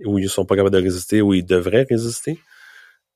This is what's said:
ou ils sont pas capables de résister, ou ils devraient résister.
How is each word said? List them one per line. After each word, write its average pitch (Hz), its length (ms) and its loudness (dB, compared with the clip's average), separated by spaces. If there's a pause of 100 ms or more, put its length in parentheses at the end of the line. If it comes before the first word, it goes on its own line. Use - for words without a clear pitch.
ou 101 140 0
ils 95 100 -2
sont 95 160 -2
pas 95 120 0
capables 98 180 2
de 92 80 4
résister, 92 400 0
ou 101 100 4
ils 92 140 0
devraient 92 420 2
résister. 117 520 -4 (760)